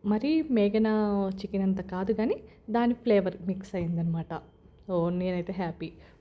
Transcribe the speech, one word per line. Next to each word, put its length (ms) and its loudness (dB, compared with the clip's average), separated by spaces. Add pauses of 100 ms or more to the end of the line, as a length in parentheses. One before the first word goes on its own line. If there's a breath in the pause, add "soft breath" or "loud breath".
మరీ 360 2
మేఘనా 880 2 (120)
చికెన్ 220 -2
అంత 180 2
కాదు, 300 -4
కానీ 320 0 (260 loud breath)
దాని 240 2
ఫ్లేవర్ 540 2
మిక్స్ 280 -6
అయిందనమాట. 680 -2 (500)
ఓ, 180 2
నేనైతే 440 -2
హ్యాపీ. 400 -6 (280 loud breath)